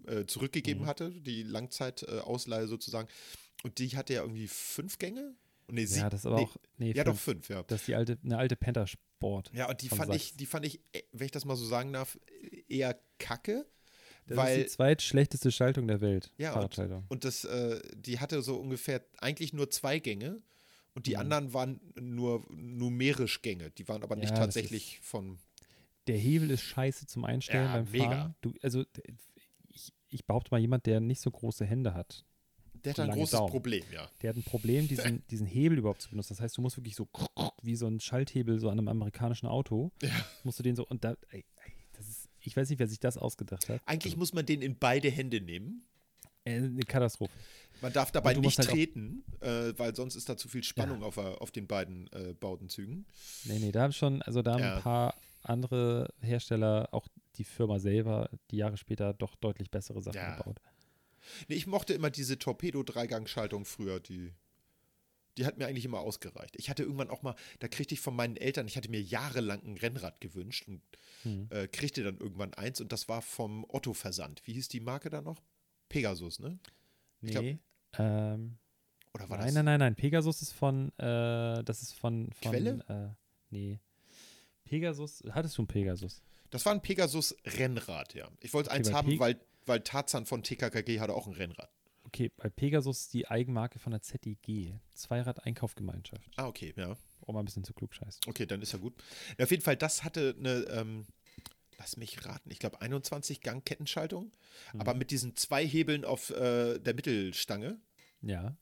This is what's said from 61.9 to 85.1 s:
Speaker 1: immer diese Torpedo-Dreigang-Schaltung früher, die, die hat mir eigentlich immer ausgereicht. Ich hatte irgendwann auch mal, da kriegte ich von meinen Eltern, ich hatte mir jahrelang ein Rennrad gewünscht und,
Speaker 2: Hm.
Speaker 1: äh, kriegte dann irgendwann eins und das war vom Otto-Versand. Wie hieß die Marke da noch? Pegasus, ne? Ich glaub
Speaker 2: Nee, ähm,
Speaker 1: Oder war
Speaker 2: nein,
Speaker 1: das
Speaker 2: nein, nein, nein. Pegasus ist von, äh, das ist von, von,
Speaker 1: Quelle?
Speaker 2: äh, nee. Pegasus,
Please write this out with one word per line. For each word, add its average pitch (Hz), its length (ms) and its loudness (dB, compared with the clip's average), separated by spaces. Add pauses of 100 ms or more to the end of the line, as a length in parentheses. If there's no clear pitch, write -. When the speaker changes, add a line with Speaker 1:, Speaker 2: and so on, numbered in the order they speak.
Speaker 1:
immer 151 160 2
diese 135 280 -2
Torpedo-Dreigang-Schaltung 117 1300 -2
früher, 95 360 -6
die, 87 340 -10 (1040)
die 127 80 0
hat - 100 -2
mir 131 120 -4
eigentlich 127 160 -4
immer 120 160 -4
ausgereicht. - 580 -8
Ich - 100 -8
hatte 143 140 -2
irgendwann 135 260 -2
auch - 140 -8
mal, 127 140 -4 (240)
da 120 80 -4
kriegte - 260 -4
ich 127 60 -4
von 131 160 -4
meinen 120 200 0
Eltern, 135 300 -2
ich 104 100 -8
hatte 110 140 -6
mir 107 100 0
jahrelang 113 640 -2
ein 104 120 -10
Rennrad 117 440 -4
gewünscht 92 460 -8
und, 98 160 -12 (400)
Speaker 2:
Hm. 104 280 -2
Speaker 1:
äh, 101 180 -4
kriegte - 340 -2
dann 98 160 -2
irgendwann 98 360 -6
eins 123 260 -6
und 113 120 -8
das - 160 -4
war 113 140 -2
vom 110 460 -6
Otto-Versand. 92 760 -6
Wie 113 100 -8
hieß 127 140 -6
die 120 120 -6
Marke 127 280 -6
da 151 140 -8
noch? 160 180 -10 (480)
Pegasus, 95 520 -2
ne? 165 180 -8 (640)
Ich 110 80 -4
glaub 110 140 0
Speaker 2:
Nee, 143 140 -2 (380)
ähm, 107 640 2 (560)
Speaker 1:
Oder 101 160 -8
war 92 80 -4
Speaker 2:
nein, 107 80 0
Speaker 1:
das 139 80 4
Speaker 2:
nein, 151 100 8
nein, 147 160 8
nein. 123 140 8
Pegasus 156 480 2
ist 147 100 -6
von, 135 460 2
äh, 117 640 2
das 110 180 -2
ist - 100 -8
von, 117 400 -2
von, - 200 -4
Speaker 1:
Quelle? 233 360 2
Speaker 2:
äh, 104 260 -4 (360)
nee. 101 300 -4 (840)
Pegasus, 151 640 -2